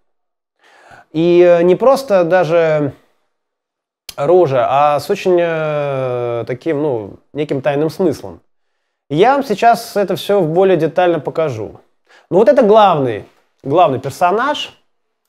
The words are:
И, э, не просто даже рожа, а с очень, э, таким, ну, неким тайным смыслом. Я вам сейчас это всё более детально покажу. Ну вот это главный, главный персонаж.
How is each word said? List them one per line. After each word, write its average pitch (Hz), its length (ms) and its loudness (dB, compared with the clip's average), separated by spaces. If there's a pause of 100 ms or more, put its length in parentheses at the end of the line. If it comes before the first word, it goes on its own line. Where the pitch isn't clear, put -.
(1120)
И, 175 340 4
э, 175 160 4
не 180 140 4
просто 240 480 2
даже 160 680 0 (1200)
рожа, 143 520 2
а 147 300 2
с - 120 -6
очень, 190 280 0
э, 139 1080 -4
таким, 143 360 -4
ну, 117 360 -6 (160)
неким 147 260 -4
тайным 147 300 -2
смыслом. 135 500 -4 (680)
Я 208 240 2
вам 277 100 -2
сейчас 226 500 -2
это 196 220 -2
всё 202 240 -2
более 180 380 0
детально 165 420 -2
покажу. 131 600 -8 (500)
Ну 165 80 2
вот 226 100 4
это 294 140 4
главный, 170 640 2 (360)
главный 143 380 0
персонаж. 208 760 -4 (500)